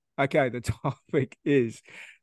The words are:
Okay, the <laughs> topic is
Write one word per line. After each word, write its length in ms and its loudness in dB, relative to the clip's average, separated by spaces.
Okay, 300 2
the 120 -6
<laughs> 0 -
topic 800 -4
is 380 2